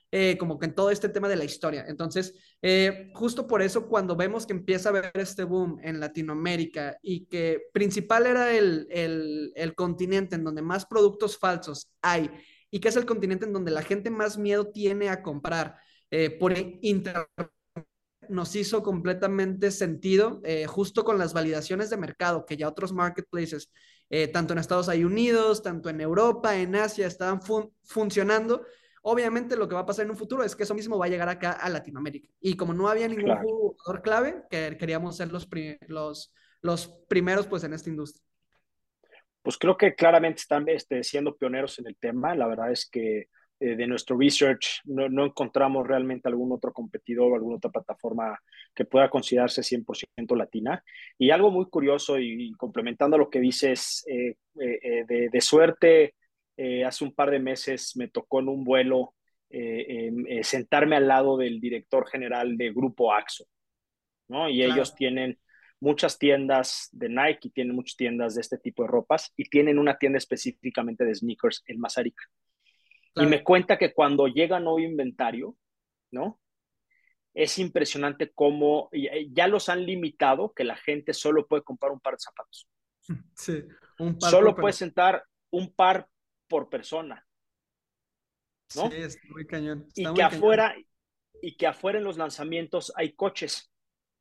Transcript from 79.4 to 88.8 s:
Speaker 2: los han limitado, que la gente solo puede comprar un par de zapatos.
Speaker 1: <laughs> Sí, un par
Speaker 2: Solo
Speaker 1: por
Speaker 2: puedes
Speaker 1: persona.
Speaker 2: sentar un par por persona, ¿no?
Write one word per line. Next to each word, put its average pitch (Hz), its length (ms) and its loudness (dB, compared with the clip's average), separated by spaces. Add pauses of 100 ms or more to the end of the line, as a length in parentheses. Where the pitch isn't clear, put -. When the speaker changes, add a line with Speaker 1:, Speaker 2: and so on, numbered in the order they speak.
Speaker 2:
los 202 220 0
han 180 160 -2
limitado, 147 680 0
que 127 120 -2
la 113 100 -4
gente 147 380 -4
solo 151 340 2
puede 147 160 0
comprar 139 300 -4
un 135 80 -12
par 127 140 -4
de - 40 -20
zapatos. - 480 -18 (400)
Speaker 1:
<laughs> - 280 -12
Sí, 156 280 -8 (360)
un 170 200 -4
par 175 100 2
Speaker 2:
Solo 202 220 10
Speaker 1:
por 190 100 -2
Speaker 2:
puedes 202 160 2
Speaker 1:
persona. 180 120 -6
Speaker 2:
sentar 180 340 4 (260)
un 180 240 -6
par 185 340 4 (400)
por 143 220 -2
persona, 147 560 -10 (1500)
¿no? 175 160 -2